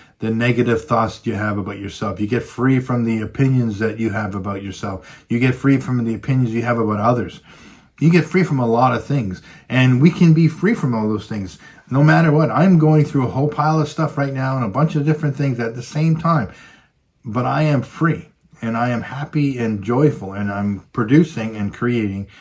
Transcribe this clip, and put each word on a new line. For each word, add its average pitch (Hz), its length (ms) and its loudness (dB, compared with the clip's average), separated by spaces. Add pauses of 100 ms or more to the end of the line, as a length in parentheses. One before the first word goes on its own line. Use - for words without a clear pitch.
(200)
the 110 120 -2
negative 117 540 0
thoughts 113 420 -2
you 113 60 -2
have 104 240 -4
about 101 220 -8
yourself. 101 420 -8
You 104 60 -2
get 113 160 -2
free 131 360 2
from 123 240 -2
the 113 160 0
opinions 117 600 0
that 110 200 -4
you 113 120 -2
have 101 240 -4
about 98 280 -6
yourself. 98 640 -12
You 117 100 0
get 127 160 2
free 135 280 2
from 127 240 -2
the 113 80 -2
opinions 123 400 0
you 117 80 -2
have 117 180 0
about 104 220 0
others. 117 400 0 (580)
You 160 120 4
get 170 140 4
free 185 180 2
from 139 160 0
a 120 80 0
lot 120 280 4
of 110 100 -6
things, 110 360 -4 (280)
and 127 320 4
we 165 100 6
can 165 220 6
be 160 140 6
free 196 280 0
from 127 180 -2
all 107 160 -2
those 104 180 -4
things. 101 300 -8 (320)
No 139 140 2
matter 156 280 6
what, 156 200 2
I'm 170 260 4
going 156 280 4
through 135 200 0
a - 60 -4
whole 147 180 -2
pile 156 320 0
of 143 80 -4
stuff - 280 -4
right 139 160 -2
now 135 220 -4
and 127 100 -2
a 104 40 -4
bunch 147 260 0
of 143 100 0
different 151 300 -2
things 135 240 -2
at 117 160 -6
the 120 60 -10
same 160 360 0
time. 156 340 -2 (760)
But 123 200 -4
I 139 180 0
am 143 180 2
free, - 480 -4 (320)
and 113 160 -4
I 123 120 0
am 117 120 -2
happy 143 560 -4
and 110 260 -2
joyful, 120 500 0
and 101 180 -4
I'm 101 300 -2 (120)
producing 113 640 2
and 101 180 -4
creating, 104 540 -4 (140)